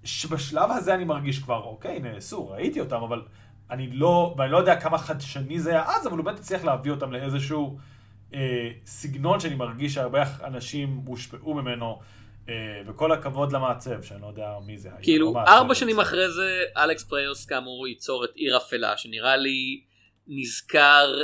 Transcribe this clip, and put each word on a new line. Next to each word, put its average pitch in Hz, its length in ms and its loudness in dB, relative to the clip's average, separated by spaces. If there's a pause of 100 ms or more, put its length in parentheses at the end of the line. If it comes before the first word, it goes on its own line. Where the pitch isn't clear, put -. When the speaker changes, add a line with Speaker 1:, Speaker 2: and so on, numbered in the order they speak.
Speaker 1:
שבשלב 160 680 -2
הזה 190 220 0
אני 185 100 0
מרגיש 143 360 -2
כבר, 117 240 -4
אוקיי, 190 360 -10
נעשו, 117 500 -10
ראיתי 101 300 -4
אותם, 120 240 -4
אבל 117 180 -4 (500)
אני 131 200 -6
לא, 170 460 4
ואני 135 140 0
לא 165 60 6
יודע 180 220 6
כמה 160 180 0
חדשני 143 640 -6
זה 156 100 -2
היה 165 180 4
אז, 381 200 0
אבל 180 100 -4
הוא 160 80 -4
באמת 196 140 -4
הצליח 180 240 -6
להביא 139 280 0
אותם 139 200 -4
לאיזשהו, 139 680 -4 (560)
אה, 123 360 -4 (160)
סגנון 139 540 0
שאני 151 160 -4
מרגיש 127 380 -4
שהרבה 135 300 2 (200)
אנשים 135 600 -6
הושפעו 123 480 -8
ממנו, 120 460 -6 (500)
אה, 117 40 -6 (340)
וכל 151 240 0
הכבוד 143 400 -2
למעצב, 123 500 -4
שאני 101 200 -16
לא 104 60 -16
יודע 104 260 -10 (120)
מי 104 120 -14
זה 98 120 -16
היה, - 120 -20
Speaker 2:
כאילו, 156 260 6
Speaker 1:
לא 160 60 0
מעצב, - 180 8
Speaker 2:
ארבע 247 240 10
שנים 226 200 2
Speaker 1:
בסדר. 202 120 4
Speaker 2:
אחרי 180 240 0
זה, 185 320 -2 (140)
אלכס 156 260 2
פריוס, 139 420 -4
כאמור, 127 420 -6
ייצור 123 380 -4
את - 100 -6
עיר 127 220 2
אפלה, 113 400 -2
שנראה 113 380 0
לי 135 460 -2 (460)
נזכר, 143 840 6 (100)